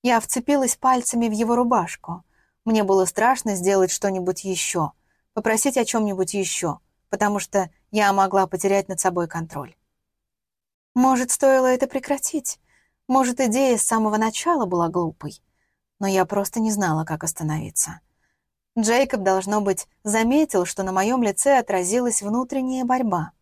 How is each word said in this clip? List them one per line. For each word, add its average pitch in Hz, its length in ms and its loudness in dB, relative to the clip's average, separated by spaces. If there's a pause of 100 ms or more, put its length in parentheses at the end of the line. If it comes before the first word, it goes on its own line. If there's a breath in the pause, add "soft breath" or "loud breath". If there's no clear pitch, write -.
Я 240 160 4
вцепилась 262 560 0
пальцами 240 540 0
в - 20 -2
его 226 240 0
рубашку. 214 680 -2 (420)
Мне 220 180 2
было 190 220 4
страшно 226 500 0
сделать 185 360 2
что-нибудь 185 520 -4
ещё, 175 500 -4 (400)
попросить 226 440 0
о 233 80 0
чём-нибудь 202 480 -2
ещё, 180 460 -4 (300)
потому 208 300 0
что 185 300 -2 (220)
я 208 200 2
могла 190 360 2
потерять 196 420 0
над 185 100 -6
собой 175 280 -2
контроль. 160 480 -10 (1200)
Может, 254 340 2
стоило 262 380 4
это 254 200 2
прекратить? - 720 -6 (480)
Может, 247 320 0
идея 247 380 2
с - 60 -2
самого 214 340 0
начала 220 480 0
была 170 240 0
глупой? 165 520 -6 (580)
Но 202 80 -2
я 190 180 2
просто 202 340 -4
не 220 120 0
знала, 165 340 0
как 160 180 -6
остановиться. 156 800 -6 (760)
Джейкоб, 233 420 2
должно 190 400 0
быть, 196 260 -2 (160)
заметил, 226 600 2
что - 160 -8
на 190 100 -4
моём 214 300 0
лице 247 380 2
отразилась 208 640 0
внутренняя 254 640 -4
борьба. 220 560 -2